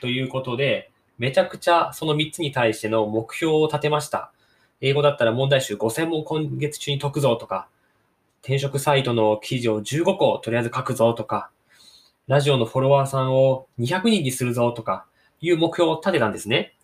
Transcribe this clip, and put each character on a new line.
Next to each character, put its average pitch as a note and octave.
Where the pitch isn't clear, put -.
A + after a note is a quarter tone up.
と B2+
い B2
う B2+
こ B2+
と B2
で、 A#2+
め B2+
ち F#3+
ゃ F#3
く -
ち -
ゃ E3
そ -
の D3+
三 D3+
つ -
に D3+
対 A#2
し A2
て A2
の A2
目 A2
標 D#3+
を D#3
立 D3+
て D3+
ま D3
し C#3+
た。 -
英 C3
語 C#3+
だ D3
っ C#3+
た A#2+
ら A2+
問 C3
題 C3+
集 G#2
五 A2+
千 D#3+
問 D#3
今 D#3
月 D3
中 -
に C#3
解 C#3
く C#3+
ぞ B2+
と -
か、 F#2+
転 C3+
職 C#3
サ C#3+
イ C#3
ト B2+
の G#2+
記 -
事 A#2+
を G#2+
十 D3
五 F#3+
個 C3+
と -
り A2+
あ A#2+
え -
ず A#2
書 -
く B2
ぞ A2+
と A2+
か、 -
ラ C#3
ジ C#3
オ C3+
の A#2
フ A#2+
ォ -
ロ C3+
ワ C#3
ー C3+
さ C3
ん C3
を C3
二 A#2+
百 F#3+
人 G#3
に C3
す B2+
る A#2+
ぞ A#2+
と A#2
か F#2+
い E3
う E3+
目 E3
標 E3+
を D#3
立 F#3
て E3
た A2+
ん G2+
で -
す G2+
ね。 C3